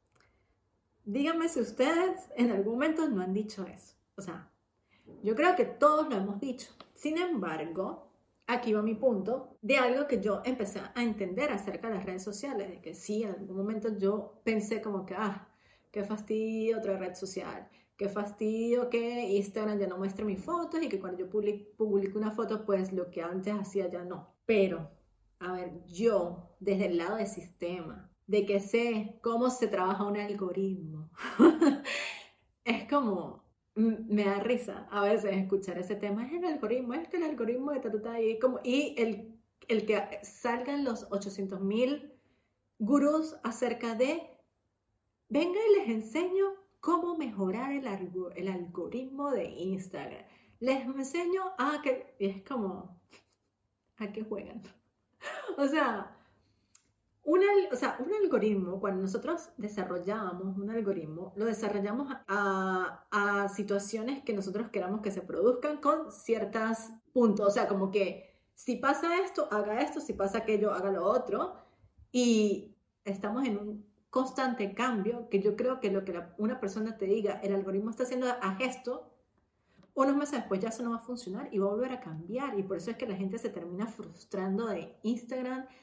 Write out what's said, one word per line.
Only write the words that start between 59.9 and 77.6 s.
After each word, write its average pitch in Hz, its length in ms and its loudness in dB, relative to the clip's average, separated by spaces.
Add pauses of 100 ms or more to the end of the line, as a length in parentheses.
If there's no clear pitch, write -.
un 202 140 -4
algoritmo, 175 640 -4
lo 208 100 -2
desarrollamos 214 640 -2 (160)
a, 190 840 0
a 202 380 2
situaciones 214 760 -2
que 226 100 -2
nosotros 196 360 -4
queramos 196 320 -2
que 202 100 -2
se 190 100 -6
produzcan 247 560 2
con 311 340 2
ciertas 220 800 -2 (220)
puntos. 208 340 6
O 202 40 8
sea, 208 160 4
como 196 240 2
que - 500 -2 (140)
si 240 220 -2
pasa 339 460 2
esto, - 280 -2
haga 208 300 0
esto, 294 200 -2
si 214 120 -6
pasa 196 260 0
aquello, 214 340 2
haga 190 180 -2
lo 175 140 0
otro. 247 500 0 (560)
Y 226 640 4 (300)
estamos 208 400 -2
en 208 120 0
un 208 320 -10 (220)
constante 254 640 0
cambio, 233 540 -2
que 196 120 4
yo 208 140 2
creo 254 240 0
que 208 100 0
lo 190 160 0
que 180 80 -6
la, 170 240 -10
una 226 220 -2
persona 214 380 -4
te 196 80 -4
diga, 202 360 2
"El 196 140 0
algoritmo 196 340 0